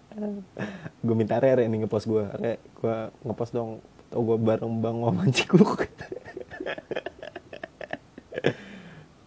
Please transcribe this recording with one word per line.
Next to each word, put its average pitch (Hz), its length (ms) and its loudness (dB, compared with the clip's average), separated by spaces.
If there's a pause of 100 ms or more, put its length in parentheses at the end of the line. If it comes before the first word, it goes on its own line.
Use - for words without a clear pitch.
(140)
<laughs> 208 920 -8
Gue 113 120 4
minta 113 240 2
Rere 131 240 6
nih 110 200 0
ngepost 104 200 0
gue. 107 160 2 (160)
"Re, 117 240 -2 (160)
gue 113 180 0 (300)
ngepost 117 280 -4
dong. 113 280 -4 (280)
Foto - 120 -6
gue 113 160 4
bareng 110 440 2
Bang 113 200 0
Wawan 120 320 2
Cikuk." - 540 4
<laughs> - 20 -20 (3250)